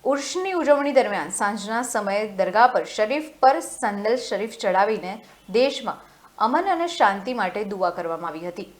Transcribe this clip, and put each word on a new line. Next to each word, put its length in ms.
ઉર્ષની 480
ઉજવણી 360
દરમિયાન 400
સાંજના 540
સમયે 340
દરગાહ 320
પર 220
શરીફ 340
પર 220
સંદલ 580
શરીફ 400
ચડાવીને 480
દેશમાં 440
અમન 280
અને 220
શાંતિ 420
માટે 240
દુઆ 240
કરવામાં 340
આવી 180
હતી. 160